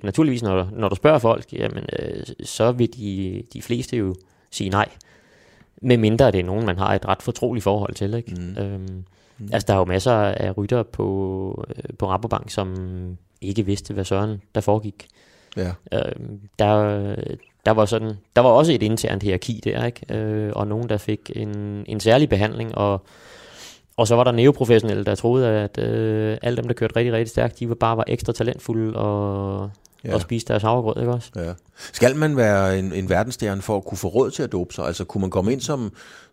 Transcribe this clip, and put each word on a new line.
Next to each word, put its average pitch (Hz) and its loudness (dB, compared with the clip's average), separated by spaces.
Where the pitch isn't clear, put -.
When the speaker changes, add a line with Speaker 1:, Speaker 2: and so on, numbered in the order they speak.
Speaker 1:
naturligvis, 120 0
når, 92 2
når 110 -2
du 95 -2
spørger 151 4
folk, 113 0
jamen, - -6
øh, - -8
så 117 2
vil 120 0
de, 98 -6
de - -12
fleste 120 -4
jo 95 0
sige 98 -4
nej. 101 2
Medmindre 117 6
det 95 2
er 90 0
nogen, 101 -2
man 90 0
har 101 2
et 98 -2
ret 95 2
fortroligt 117 -4
forhold 101 0
til, 101 -4
ikke? 117 -6
Speaker 2:
Mm. 87 -10
Speaker 1:
Øhm, 95 -8
Speaker 2:
Mm. 104 -12
Speaker 1:
altså, 110 0
der 107 4
er 98 6
jo 92 4
masser 95 2
af 101 0
ryttere 110 0
på, 98 -4
øh, - -12
på 98 -2
Rabobank, 101 -2
som 92 -4
ikke 98 -2
vidste, 101 -4
hvad 98 -2
søren 101 -2
der 107 0
foregik. 107 -2
Speaker 2:
Ja. 92 -2
Speaker 1:
Øhm, - -4
der, 104 2
der 107 4
var 110 6
sådan, 110 -2
der 120 6
var 127 8
også 151 8
et 117 2
internt 107 0
hierarki 101 -2
der, 117 -2
ikke? 120 -8
Øh, 107 -2
og 104 -2
nogen, 113 -4
der 110 0
fik - -6
en, 104 -8
en 110 -6
særlig 123 4
behandling, 113 0
og, 101 0
og 113 4
så 117 4
var 120 6
der 123 4
neoprofessionelle, 113 4
der 101 0
troede, 123 2
at, 104 0
øh, 110 -2
alle 120 -2
dem, 120 -4
der 120 0
kørte - -2
rigtig, 117 2
rigtig 113 0
stærkt, 117 0
de 117 -4
var 117 -2
bare 113 2
var 113 0
ekstra - -2
talentfulde 113 -2
og, 101 -2
Speaker 2:
Ja. - -4
Speaker 1:
og 107 0
spiste 113 -4
deres 107 2
havregrød, 113 2
ikke 120 0
også? 120 -6
Speaker 2:
Ja. 87 -6
Skal 127 4
man 151 2
være 98 4
en, 92 -4
en 92 -2
verdensstjerne 101 0
for 104 -2
at 98 -4
kunne 98 -8
få - -4
råd 113 2
til 156 -4
at - -6
dope 87 -4
sig? 67 -6
Altså, 85 -4
kunne 98 -4
man 95 0
komme 98 0
ind 131 -2
som, 123 -4